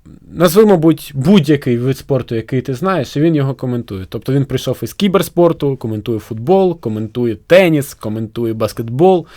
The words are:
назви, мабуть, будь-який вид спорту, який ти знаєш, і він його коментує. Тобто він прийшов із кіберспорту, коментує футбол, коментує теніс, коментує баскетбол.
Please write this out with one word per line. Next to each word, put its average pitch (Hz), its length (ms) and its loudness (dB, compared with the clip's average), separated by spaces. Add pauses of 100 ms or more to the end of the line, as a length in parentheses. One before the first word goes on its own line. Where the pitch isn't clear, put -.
(320)
назви, 175 340 4
мабуть, 165 480 2
будь-який 139 640 2
вид 131 200 -2
спорту, 123 360 -4
який 113 280 -4
ти 135 120 -6
знаєш, 165 420 -4
і 143 40 0
він 165 140 2
його 139 200 0
коментує. 120 540 -6
Тобто 120 240 -6
він 139 120 2
прийшов 131 380 -4
із 117 120 -8
кіберспорту, 170 800 0
коментує 110 420 -6
футбол, 165 640 -2
коментує 110 560 -4
теніс, 165 580 2
коментує 113 580 -6
баскетбол. 123 720 0 (100)